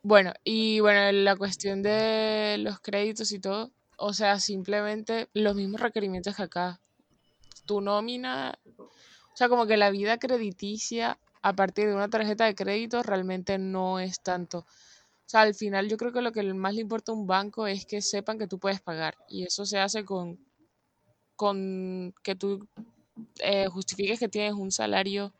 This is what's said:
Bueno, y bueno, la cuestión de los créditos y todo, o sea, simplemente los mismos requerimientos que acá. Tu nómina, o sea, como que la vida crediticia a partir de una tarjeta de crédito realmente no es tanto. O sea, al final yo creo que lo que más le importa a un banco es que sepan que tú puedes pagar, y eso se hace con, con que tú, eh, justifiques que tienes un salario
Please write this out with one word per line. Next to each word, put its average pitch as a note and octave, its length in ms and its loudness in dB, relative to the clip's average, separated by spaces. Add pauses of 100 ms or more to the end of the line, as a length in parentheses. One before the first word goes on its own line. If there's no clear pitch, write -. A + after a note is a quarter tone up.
Bueno, G3+ 300 8 (120)
y A3 360 2
bueno, G3+ 320 6
la G3 240 6
cuestión G3 460 -4
de G#3+ 760 2
los G#3 220 -4
créditos G#3 520 -2
y G3+ 80 -8
todo, G#3 300 -4 (260)
o G#3 160 -4
sea, G3+ 260 4
simplemente G#3 920 -4
los G#3 240 2
mismos G3+ 240 -4
requerimientos G3+ 560 -2
que G#3+ 60 -6
acá. F3+ 380 -4 (840)
Tu G3+ 140 0
nómina, B3 760 -2 (200)
o - 580 -20
sea, B3 120 4
como A#3+ 180 4
que G#3+ 120 4
la G3+ 120 8
vida G3+ 280 0
crediticia A3+ 1000 -4 (240)
a G3 120 4
partir G3 340 2
de G3+ 60 2
una G3+ 160 0
tarjeta G#3+ 360 0
de G#3 80 2
crédito A3 480 -2
realmente F#3 560 -2
no F#3+ 420 -2
es F#3 200 -6
tanto. F3+ 400 -4
O - 680 -20
sea, A3 140 6
al G#3+ 120 6
final G3+ 340 -2
yo A3 100 0
creo A#3+ 140 -4
que A#3+ 100 0
lo A#3 100 0
que G#3+ 100 -2 (120)
más F#3+ 200 -2
le A3 80 -2
importa A3 300 -4
a - 20 -2
un G#3 120 -4
banco G3+ 400 0
es G3 200 -4
que G#3 160 -6
sepan G#3 360 -4
que G#3+ 80 -4
tú F#3 120 -8
puedes G3 220 -2
pagar, D#3+ 360 -6 (120)
y F#3 160 -8
eso G3+ 220 -6
se G3 120 -2
hace G3+ 260 0
con, F3+ 340 -6 (1000)
con F#3 840 -4
que G3 120 -4
tú, G3+ 340 -6 (720)
eh, G3 280 2
justifiques G3 500 -4
que A3+ 100 -2
tienes G#3 260 -2
un F#3+ 160 -6
salario G3+ 680 -2